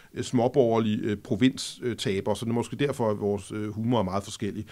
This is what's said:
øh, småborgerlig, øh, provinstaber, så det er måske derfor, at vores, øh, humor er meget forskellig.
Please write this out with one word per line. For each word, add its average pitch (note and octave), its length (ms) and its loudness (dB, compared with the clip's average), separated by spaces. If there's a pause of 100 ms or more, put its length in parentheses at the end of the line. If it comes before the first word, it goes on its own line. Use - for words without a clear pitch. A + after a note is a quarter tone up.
(140)
øh, A#2+ 100 -6
småborgerlig, A2+ 800 4
øh, G#2 140 0
provinstaber, G#2+ 1160 0
så G2 120 -4
det A2+ 60 -2
er - 40 0
måske A#2 200 -2
derfor, A#2+ 360 0
at G#2 80 -2
vores, G2+ 320 -2
øh, G#2 220 -6
humor A2+ 260 2
er G2 40 4
meget F#2+ 200 -2
forskellig. G2+ 480 -6